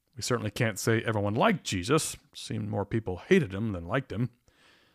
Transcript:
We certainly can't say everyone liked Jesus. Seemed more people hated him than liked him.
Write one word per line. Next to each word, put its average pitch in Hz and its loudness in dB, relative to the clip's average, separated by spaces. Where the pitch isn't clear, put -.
We 117 -10
certainly 107 -2
can't 110 -2
say 113 2
everyone 104 0
liked 190 2
Jesus. 107 0
Seemed 110 -6
more 104 -2
people 92 -4
hated 143 4
him 107 -2
than 85 -6
liked 127 -2
him. 113 -2